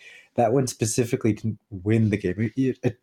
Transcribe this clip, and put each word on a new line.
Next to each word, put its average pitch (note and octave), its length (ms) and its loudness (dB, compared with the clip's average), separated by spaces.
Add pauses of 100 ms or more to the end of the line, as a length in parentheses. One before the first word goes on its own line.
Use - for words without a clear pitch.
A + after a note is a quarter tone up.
(360)
that A#2 180 2
one C3 140 2
specifically A#2 680 -2
didn't G#2+ 240 -6 (140)
win G#2+ 400 2
the G#2 60 2
game. G2+ 380 -2
It, C3 280 -2
it, A#2+ 200 -4